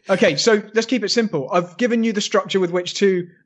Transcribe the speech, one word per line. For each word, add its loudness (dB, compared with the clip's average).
Okay, 2
so 2
let's 0
keep -2
it -4
simple. -2
I've -2
given 0
you 0
the -4
structure -2
with 0
which -4
to, 0